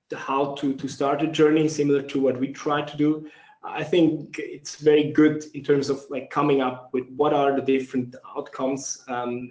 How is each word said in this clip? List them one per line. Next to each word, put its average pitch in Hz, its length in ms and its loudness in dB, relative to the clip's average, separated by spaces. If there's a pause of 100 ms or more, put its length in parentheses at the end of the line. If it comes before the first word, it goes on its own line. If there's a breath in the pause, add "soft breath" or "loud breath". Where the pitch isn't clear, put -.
the - 80 -10
how 139 380 -2
to, 135 180 -2
to 135 140 -8
start 147 340 -2
a 156 60 0
journey 156 400 4
similar 143 340 2
to 139 180 -4
what 127 200 2
we 135 140 -2
try 147 280 -2
to 147 160 -10
do. 151 320 0 (380 loud breath)
I 123 160 -8
think 156 540 2
it's - 380 -12
very 151 360 4
good 151 320 4 (120)
in 135 80 -10
terms 143 260 2
of, 135 220 -4
like, 131 180 -8
coming 143 320 2
up 127 320 -6
with 127 240 -4
what 151 160 2
are 139 220 2
the 123 80 -2
different 127 520 -2 (220)
outcomes, 135 680 -6
um, 123 440 -6